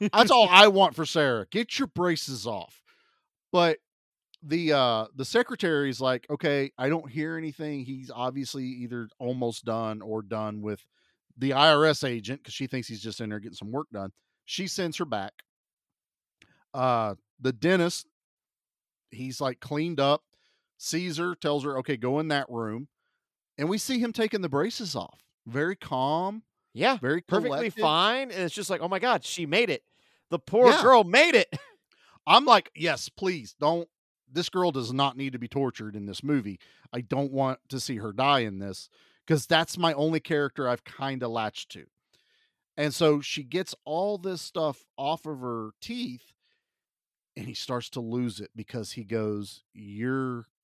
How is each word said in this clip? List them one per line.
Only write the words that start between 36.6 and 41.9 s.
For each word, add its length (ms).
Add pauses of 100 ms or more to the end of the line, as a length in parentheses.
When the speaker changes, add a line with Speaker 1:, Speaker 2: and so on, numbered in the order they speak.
Speaker 1:
I 80
don't 300
want 280 (100)
to 100
see 180
her 160
die 280
in 180
this," 300 (380)
'cause 200
that's 300
my 160
only 260
character 500
I've 160
kinda 440
latched 420
to. 160 (920)